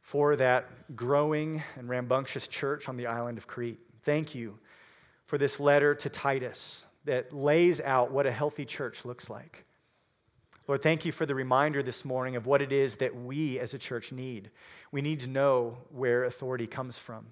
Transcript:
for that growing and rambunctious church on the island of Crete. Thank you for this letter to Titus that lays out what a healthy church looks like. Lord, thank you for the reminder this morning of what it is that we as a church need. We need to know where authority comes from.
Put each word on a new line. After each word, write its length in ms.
for 240
that 600
growing 680
and 120
rambunctious 600
church 400
on 80
the 100
island 320
of 80
Crete. 320
Thank 320
you 240
for 120
this 220
letter 340
to 140
Titus 760
that 280
lays 480
out 300
what 160
a 60
healthy 320
church 400
looks 260
like. 340
Lord, 160
thank 220
you 80
for 140
the 100
reminder 440
this 240
morning 300
of 100
what 160
it 120
is 240
that 180
we 460
as 120
a 60
church 320
need. 400
We 100
need 200
to 80
know 500
where 320
authority 420
comes 320
from. 340